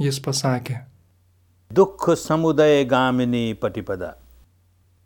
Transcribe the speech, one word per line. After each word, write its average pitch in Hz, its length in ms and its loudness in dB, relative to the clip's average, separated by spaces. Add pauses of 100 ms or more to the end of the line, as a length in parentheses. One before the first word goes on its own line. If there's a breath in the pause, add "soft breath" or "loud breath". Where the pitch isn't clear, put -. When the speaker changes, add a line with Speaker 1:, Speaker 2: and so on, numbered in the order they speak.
Speaker 1:
jis 139 160 -2
pasakė: 127 600 -4 (880)
Speaker 2:
Dukha 185 460 2
samudaya 151 680 2
gamini 123 720 0
patipada. 98 600 -6 (880)